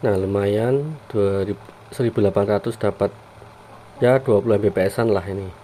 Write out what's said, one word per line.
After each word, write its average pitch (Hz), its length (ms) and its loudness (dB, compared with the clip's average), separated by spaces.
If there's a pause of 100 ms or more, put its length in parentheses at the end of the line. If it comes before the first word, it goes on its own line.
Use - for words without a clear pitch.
Nah, 101 80 2
lumayan, 104 800 0 (160)
dua 98 320 0
ribu, 101 160 -8 (320)
seribu 113 320 0
delapan 101 320 2
ratus 113 240 -4
dapat 101 320 -2 (880)
ya 123 160 4
dua 117 240 2
puluh 107 160 2
Mbps-an 101 560 0
lah 98 160 0
ini. 95 240 -8 (120)